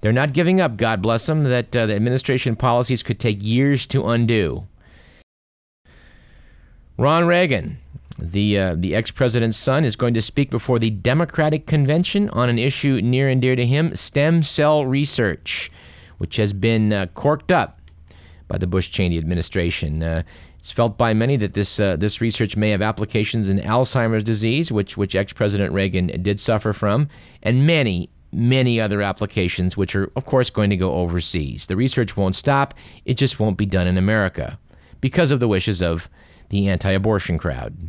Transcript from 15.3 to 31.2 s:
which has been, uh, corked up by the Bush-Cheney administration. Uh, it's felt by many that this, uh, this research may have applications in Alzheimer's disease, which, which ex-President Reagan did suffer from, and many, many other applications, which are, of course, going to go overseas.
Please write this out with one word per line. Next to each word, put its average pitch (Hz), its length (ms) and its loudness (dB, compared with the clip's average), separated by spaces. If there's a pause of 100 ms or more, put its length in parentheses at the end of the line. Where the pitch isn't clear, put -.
which - 160 -6
has 104 180 0
been, 107 400 2
uh, 98 220 0
corked 147 380 0
up 135 280 0 (680)
by 92 100 -4
the 90 80 -2
Bush-Cheney 90 520 0
administration. 82 840 -2
Uh, 82 200 -2 (360)
it's - 140 -18
felt 117 260 0
by 113 160 2
many 120 220 2
that 107 180 -2
this, 101 240 -2
uh, 98 160 2
this 98 260 -2
research 113 360 -2
may 107 140 2
have 101 120 0
applications 107 680 -2
in 98 120 2
Alzheimer's 113 640 0
disease, 113 480 0
which, 101 240 -2
which 101 180 -2
ex-President 101 580 -2
Reagan 92 360 0 (120)
did 104 200 -2
suffer 110 320 0
from, 110 360 0 (360)
and 131 240 4
many, 120 420 0 (220)
many 120 480 2
other 104 200 0
applications, 95 760 -2
which 95 180 -2
are, 98 220 -2
of 131 80 -6
course, 127 260 2
going 104 200 0
to 101 60 2
go 92 180 0
overseas. 85 720 -2